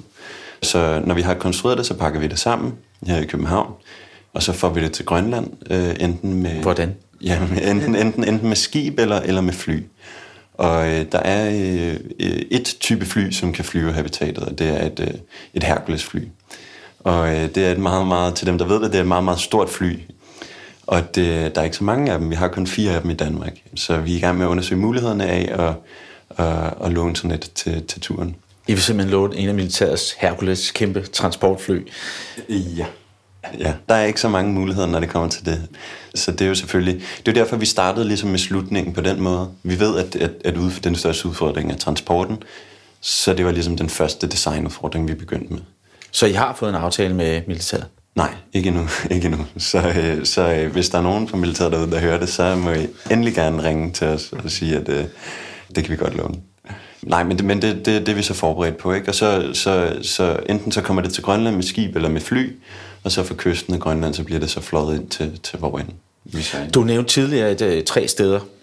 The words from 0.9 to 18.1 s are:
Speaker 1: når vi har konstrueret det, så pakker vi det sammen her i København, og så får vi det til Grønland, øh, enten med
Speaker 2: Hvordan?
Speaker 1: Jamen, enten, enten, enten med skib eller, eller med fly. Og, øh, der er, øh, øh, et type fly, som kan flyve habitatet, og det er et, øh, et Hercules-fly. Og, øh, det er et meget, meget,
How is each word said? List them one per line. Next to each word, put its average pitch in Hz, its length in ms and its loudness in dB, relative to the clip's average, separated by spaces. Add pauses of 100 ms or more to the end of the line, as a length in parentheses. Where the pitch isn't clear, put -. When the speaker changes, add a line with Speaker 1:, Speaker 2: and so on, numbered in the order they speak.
Speaker 1:
når 87 100 2
vi 87 80 2
har 90 120 2
konstrueret 104 440 0
det, 120 80 -2
så - 80 -4
pakker 78 260 -2
vi 76 60 0
det 80 120 -2
sammen - 360 0 (320)
her 87 120 2
i 76 60 0
København, 76 500 -2 (580)
og - 100 -4
så 90 100 0
får 90 160 0
vi 82 120 0
det 80 120 0
til - 120 -6
Grønland, 104 480 0 (180)
øh, 90 300 0
enten 90 340 0
med 90 160 0
Speaker 2:
Hvordan? 85 440 0 (280)
Speaker 1:
Jamen, 92 400 0
enten, 101 340 2
enten, 110 320 2
enten 110 200 2
med 107 80 2
skib 147 420 -2
eller, 104 220 4
eller 92 200 2
med 92 120 2
fly. 78 300 -2 (720)
Og, 82 340 2
øh, 80 240 0
der - 60 2
er, 101 320 2
øh, 92 460 0 (240)
øh, - 300 0
et - 300 0
type 95 260 0
fly, 95 240 0
som 90 220 -2
kan 85 120 -4
flyve - 280 0
habitatet, 76 460 -2
og 71 200 -6
det 80 100 0
er 78 180 0
et, - 140 -6
øh, - 140 -2 (400)
et - 80 -2
Hercules-fly. - 680 -2 (720)
Og, 85 340 2
øh, 80 200 0
det 95 120 4
er 92 60 4
et 90 60 0
meget, 95 280 2
meget, 90 280 2